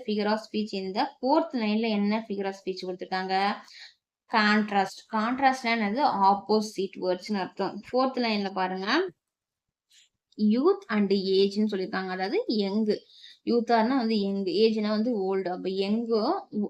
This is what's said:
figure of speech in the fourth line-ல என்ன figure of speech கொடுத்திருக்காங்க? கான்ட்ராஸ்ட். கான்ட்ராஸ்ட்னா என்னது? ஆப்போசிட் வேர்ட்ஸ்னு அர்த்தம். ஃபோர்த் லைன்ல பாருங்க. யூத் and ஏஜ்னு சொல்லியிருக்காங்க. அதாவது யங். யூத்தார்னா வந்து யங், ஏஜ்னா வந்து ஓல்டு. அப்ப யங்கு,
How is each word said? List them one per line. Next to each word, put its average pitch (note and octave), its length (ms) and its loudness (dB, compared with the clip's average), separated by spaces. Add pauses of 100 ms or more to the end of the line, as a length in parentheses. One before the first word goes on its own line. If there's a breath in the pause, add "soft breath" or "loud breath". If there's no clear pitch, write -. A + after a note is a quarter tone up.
figure G#3 280 0
of G#3+ 120 -2
speech G#3+ 340 -4
in F#3+ 140 -6
the B3+ 120 0 (140)
fourth D#4 320 2 (100)
line-ல G#3+ 260 0 (100)
என்ன G#3+ 300 0
figure G3 240 -4
of G3 80 -12
speech F#3 260 -8
கொடுத்திருக்காங்க? F#3 480 -4 (1000 loud breath)
கான்ட்ராஸ்ட். G#3 800 2
கான்ட்ராஸ்ட்னா B3+ 640 0
என்னது? A3 260 0 (200)
ஆப்போசிட் G3+ 800 2
வேர்ட்ஸ்னு F#3 340 -2
அர்த்தம். G3 480 -4 (100)
ஃபோர்த் B3+ 260 0
லைன்ல G#3 340 -2
பாருங்க. F#3+ 600 -2 (1200 soft breath)
யூத் B3 520 2
and G#3 240 2
ஏஜ்னு G3 580 2
சொல்லியிருக்காங்க. F#3+ 380 -4
அதாவது G3 380 -2
யங். G#3+ 400 0 (580 loud breath)
யூத்தார்னா A#3 520 2
வந்து A3+ 240 0
யங், G3 240 -2
ஏஜ்னா G#3+ 440 2
வந்து G#3+ 280 0
ஓல்டு. F#3+ 320 -2
அப்ப F3+ 200 -6
யங்கு, A3 800 -2 (220)